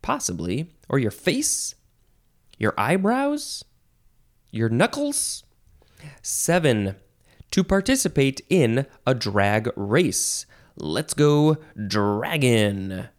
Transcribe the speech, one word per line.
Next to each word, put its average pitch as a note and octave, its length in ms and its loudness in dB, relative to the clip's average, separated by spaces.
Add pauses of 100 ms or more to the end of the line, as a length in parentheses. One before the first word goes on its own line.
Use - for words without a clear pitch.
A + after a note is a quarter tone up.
Possibly. G#2+ 680 -4 (200)
Or C#3 100 0
your A2 120 0
face? - 640 -4 (800)
Your G#2+ 200 0
eyebrows? A3+ 840 -2 (880)
Your A2+ 160 -2
knuckles? A#3+ 760 -2 (760)
Seven, A#2+ 760 0 (540)
to F#3+ 120 2
participate F#3+ 840 0
in C#3 380 2 (200)
a C3 80 2
drag G#2 600 0
race. G2+ 680 0 (300)
Let's F2+ 380 -6
go D3 460 4 (280)
dragging. G#2 1160 0 (140)